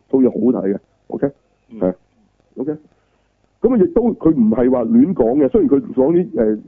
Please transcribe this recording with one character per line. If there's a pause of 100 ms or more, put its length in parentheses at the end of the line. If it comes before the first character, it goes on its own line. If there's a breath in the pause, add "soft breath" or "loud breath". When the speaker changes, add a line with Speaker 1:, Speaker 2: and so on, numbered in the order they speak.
Speaker 1:
套
嘢
好
睇
嘅， (300)
OK。 (400)
Speaker 2:
嗯。
Speaker 1:
係。 (640)
OK。 (880)
咁
啊，
亦
都， (120)
佢
唔
係
話
亂
講
嘅，
雖
然
佢 (120)
講
啲，
誒，